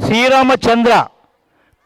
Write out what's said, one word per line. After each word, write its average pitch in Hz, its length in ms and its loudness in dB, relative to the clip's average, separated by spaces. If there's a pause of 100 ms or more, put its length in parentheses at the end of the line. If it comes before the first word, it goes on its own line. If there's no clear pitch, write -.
ಶ್ರೀರಾಮಚಂದ್ರ 240 880 0 (960)